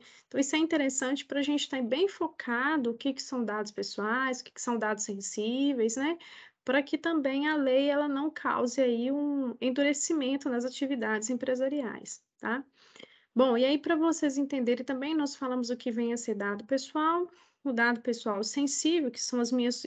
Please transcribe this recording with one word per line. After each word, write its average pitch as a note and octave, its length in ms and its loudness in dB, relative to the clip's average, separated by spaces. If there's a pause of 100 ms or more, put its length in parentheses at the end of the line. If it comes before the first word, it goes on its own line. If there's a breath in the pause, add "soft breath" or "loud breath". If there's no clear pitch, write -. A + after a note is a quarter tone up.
(280 loud breath)
Então, - 120 -4
isso C#4 160 2
é D#4 40 4
interessante C#4+ 680 0
pra C#4+ 160 -2
gente C#4+ 260 0
tá C4 140 -4
bem C4 260 2
focado C#4 840 0
o - 20 -2
que C4 200 -2
que C4 100 -8
são B3 200 -4
dados G#3 280 -4
pessoais, A#3 680 -2
o - 20 -14
que - 80 -18
que - 100 -14
são A#3 160 -2
dados G#3+ 280 -2
sensíveis, A3+ 920 0
né? D#4 240 0 (440 loud breath)
Pra C4+ 200 2
que D4 160 -2
também C#4+ 480 0
a D#4 80 2
lei, C#4 340 4
ela D4 180 2
não C#4+ 220 0
cause A#3+ 500 -2
aí B3 320 2
um C#4 480 0
endurecimento C#4 920 0
nas A#3+ 160 0
atividades A#3+ 680 -2
empresariais, B3+ 920 -2 (140)
tá? A#3+ 260 -4 (720 loud breath)
Bom, B3 220 6
e B3+ 80 4
aí C#4+ 140 4
pra D#4+ 160 2
vocês D#4 420 2
entenderem B3+ 480 0
também, C#4 300 -2
nós C#4+ 200 0
falamos B3+ 360 -2
o B3 40 -2
que B3 140 -6
vem A#3 240 0
a A#3+ 40 -2
ser A#3 180 -4
dado G3+ 300 -4
pessoal, D#4 640 0 (360 soft breath)
o C#4 100 -2
dado A#3 260 4
pessoal A3 440 -2
sensível, C#4+ 640 0
que A#3+ 100 -14
são - 200 -2
as A#3+ 120 0
minhas B3 360 0